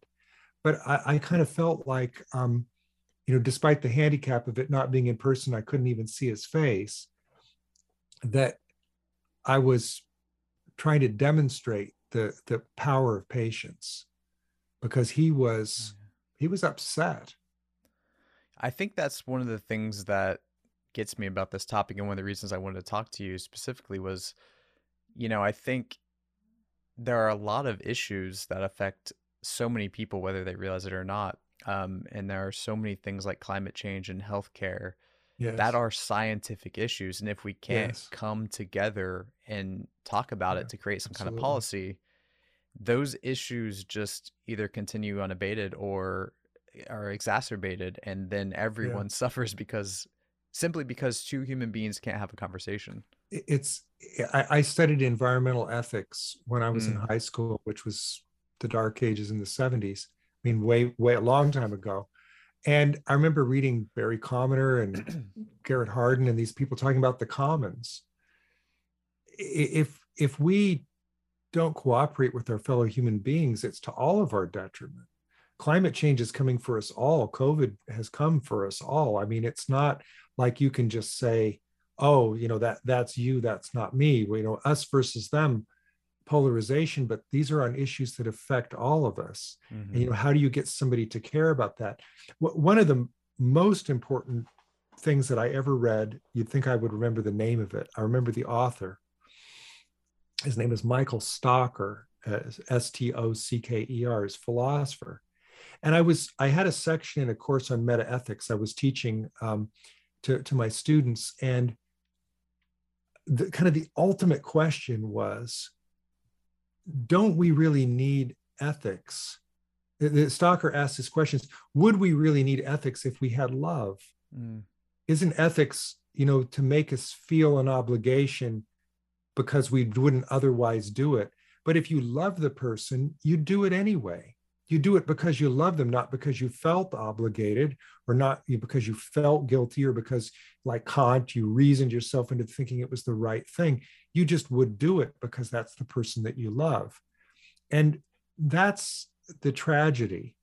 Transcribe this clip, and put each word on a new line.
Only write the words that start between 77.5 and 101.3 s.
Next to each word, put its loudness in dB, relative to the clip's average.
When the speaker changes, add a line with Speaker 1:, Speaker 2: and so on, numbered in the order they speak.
Speaker 1:
has -8
come 2
for -2
us -8
all. 0
I 0
mean, -2
it's -6
not 2
like 2
you 4
can 0
just -6
say, 0
"Oh, 4
you -2
know, 0
that, 0
that's 0
you, 0
that's -4
not -4
me." 6
Well, -2
you -2
know, -2
us 0
versus 0
them 0
polarization, 2
but -4
these 0
are 2
on -2
issues -4
that -6
affect -4
all 2
of -2
us. -12
And, -12
you 2
Speaker 2:
Mm-hmm. 2
Speaker 1:
know, 0
how 2
do 6
you 4
get -2
somebody 0
to -8
care 0
about 0
that? -8
Wh-, -2
one 8
of 8
the 2
most 4
important -4
things 2
that 0
I 0
ever 0
read, 0
you'd -2
think 0
I 4
would 0
remember 0
the -2
name 0
of -6
it. -6
I -6
remember 0
the -4
author. -2
His -2
name 0
is -2
Michael 0
Stocker, -2